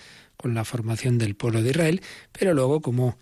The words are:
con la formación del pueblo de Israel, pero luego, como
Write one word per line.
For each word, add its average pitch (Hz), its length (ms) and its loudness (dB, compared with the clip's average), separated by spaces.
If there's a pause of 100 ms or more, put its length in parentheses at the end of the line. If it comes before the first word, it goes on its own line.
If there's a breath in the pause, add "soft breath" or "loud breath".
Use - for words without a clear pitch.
(360 loud breath)
con 120 180 -4
la 113 120 -2
formación 117 520 -2
del 107 180 0
pueblo 113 280 0
de 127 80 2
Israel, 160 300 2 (300 loud breath)
pero 190 220 2
luego, 139 280 2
como 123 400 -2